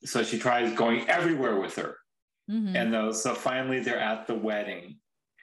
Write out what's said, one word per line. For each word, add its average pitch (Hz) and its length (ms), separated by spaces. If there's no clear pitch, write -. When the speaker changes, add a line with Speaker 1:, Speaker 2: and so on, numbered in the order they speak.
Speaker 1:
so 120 160
she 110 160
tries 120 340
going 117 340
everywhere 131 540
with 92 160
her. - 220
Speaker 2:
Mm-hmm. 208 260
Speaker 1:
And 113 180
though, 110 180
so 117 220
finally 131 460
they're 117 200
at 110 260
the 120 80
wedding, 104 680